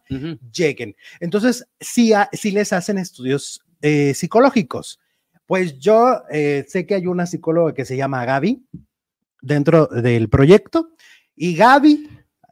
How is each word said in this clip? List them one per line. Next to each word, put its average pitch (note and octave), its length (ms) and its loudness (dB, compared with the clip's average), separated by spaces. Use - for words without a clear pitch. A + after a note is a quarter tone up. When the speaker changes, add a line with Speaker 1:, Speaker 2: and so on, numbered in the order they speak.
Speaker 1:
Ujú. C3+ 260 -10
Speaker 2:
lleguen. B2 420 -6
Entonces, G#3 480 -2
sí A3+ 340 0
ha-, G3+ 180 2
sí - 200 -6
les G3+ 200 -4
hacen F#3+ 280 -4
estudios, C#3 640 -8
eh, D3 320 0
psicológicos. G#3 840 -2
Pues F3 320 -4
yo, A3 500 2
eh, D3 380 -2
sé F3+ 180 -6
que G3+ 100 -4
hay F3+ 120 -4
una F3+ 180 -4
psicóloga E3 480 -2
que C3+ 120 -8
se B2+ 120 -8
llama C3+ 280 -4
Gaby C#3 380 -2
dentro D3 460 2
del A#2 420 0
proyecto, F#3 600 4
y E3+ 200 -4
Gaby, D4 540 4